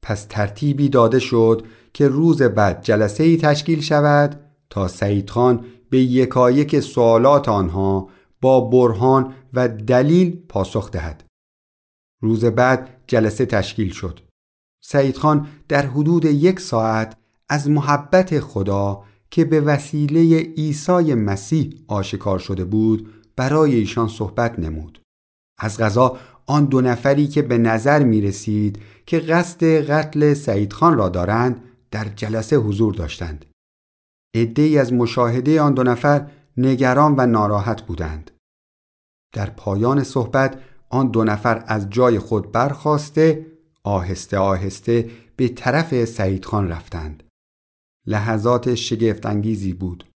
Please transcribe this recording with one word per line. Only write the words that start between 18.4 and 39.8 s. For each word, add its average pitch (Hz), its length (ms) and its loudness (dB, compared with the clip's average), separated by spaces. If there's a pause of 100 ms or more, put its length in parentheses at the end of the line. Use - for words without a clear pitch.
خدا 98 640 -4 (280)
که 165 140 0
به 156 160 2
وسیلهٔ 151 800 2
عیسی 156 760 -2
مسیح 110 600 -2 (140)
آشکار 98 500 -4
شده 92 260 -6
بود، 110 440 0 (280)
برای 143 380 2
ایشان 113 340 0
صحبت 113 500 -4
نمود. 80 440 -10 (560)
از 107 180 -6
قضا 117 400 2 (300)
آن 147 180 2
دو 131 160 2
نفری 139 460 0
که 147 160 0
به 123 160 0
نظر 117 460 2
می 110 160 2
رسید 104 580 -4 (280)
که 165 120 -2
قصد 165 460 -2
قتل 151 720 2
سعید 104 380 -2
خان 160 240 2
را 101 120 0
دارند، 107 560 -2 (260)
در 107 140 -6
جلسه 107 520 -4
حضور 107 380 0
داشتند. 78 500 -10 (880)
عده‌ای 143 440 2
از 127 140 0
مشاهدهٔ 123 680 0
آن 147 140 2
دو 127 80 0
نفر 143 440 0 (300)
نگران 131 600 2
و 131 100 2
ناراحت 107 560 0
بودند. 80 480 -10 (1040)
در 101 160 -6
پایان 117 520 -2